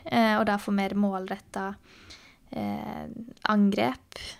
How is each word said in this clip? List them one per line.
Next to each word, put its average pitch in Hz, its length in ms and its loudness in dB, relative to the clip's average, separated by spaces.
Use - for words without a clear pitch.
eh, 220 320 4
og 220 80 2
da 208 120 2
få 208 140 -2
mer 196 180 2
målrettet, 196 840 -2
eh, - 560 -6
angrep. 208 720 2